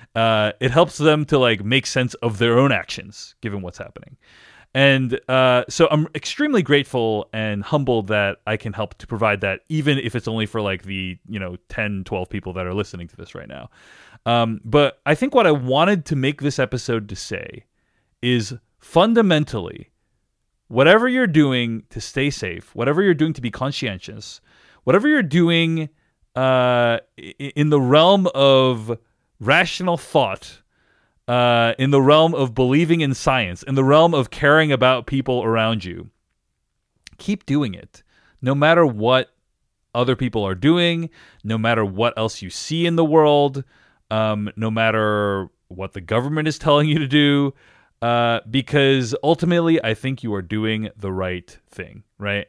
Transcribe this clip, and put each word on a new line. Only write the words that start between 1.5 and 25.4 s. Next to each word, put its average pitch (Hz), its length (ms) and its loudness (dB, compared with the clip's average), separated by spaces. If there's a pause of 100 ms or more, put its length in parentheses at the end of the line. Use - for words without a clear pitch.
make 123 240 0
sense 127 280 -2
of 110 240 -6
their 117 200 4
own 139 140 2
actions, - 680 -10
given 101 200 -8
what's 87 160 -14
happening. - 400 -18 (560)
And, 131 540 2
uh, 127 400 2
so 165 240 2
I'm 151 240 0
extremely 269 460 -2
grateful 120 720 -2
and 107 280 -4
humbled 123 460 -2
that 101 300 -2 (100)
I 107 80 -2
can 110 160 -10
help - 280 -10
to - 80 -20
provide 104 340 -2
that, 98 260 -4
even 147 300 0
if 120 180 -6
it's 117 140 -6
only 110 160 -4
for, 110 160 -6
like, 95 220 -6
the, 95 340 -10 (100)
you 107 120 -10
know, 90 180 -10 (100)
ten, 104 380 -6
twelve 92 240 -8
people 92 240 -10
that 90 120 -6
are 90 80 -6
listening 95 360 -8
to - 80 -20
this - 180 -20
right - 140 -16
now. 65 200 -16 (560)
Um, 113 380 0
but 135 420 0
I 147 100 2
think 269 200 -4
what 220 120 4
I 160 40 4
wanted 147 540 0
to 156 100 -4
make 139 260 -2
this 139 180 -4
episode 117 500 -4
to 98 60 -12
say - 500 -12 (560)
is 120 320 0 (260)
fundamentally, 170 1080 0 (800)
whatever 170 420 4
you're 254 180 0
doing 127 640 2
to 113 100 -12
stay 135 300 -4
safe, 90 440 -10
whatever 143 280 0
you're 196 120 4
doing 156 200 0
to 127 80 -10
be 120 100 -6
conscientious, 107 880 -10 (460)
whatever 214 220 2
you're 302 160 2
doing, 165 640 0 (460)